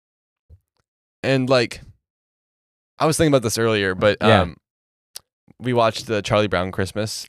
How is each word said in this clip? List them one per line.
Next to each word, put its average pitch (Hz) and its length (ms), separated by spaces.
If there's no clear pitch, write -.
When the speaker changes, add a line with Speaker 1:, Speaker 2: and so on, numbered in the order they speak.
Speaker 1:
and, 131 260
like, 123 320
I 143 80
was 156 100
thinking 160 160
about 131 100
this 110 160
earlier, 107 360
but, 101 260
Speaker 2:
Yeah. 104 220
Speaker 1:
um, 82 140
we 123 140
watched 113 340
the 107 160
Charlie 107 260
Brown 92 240
Christmas. 107 560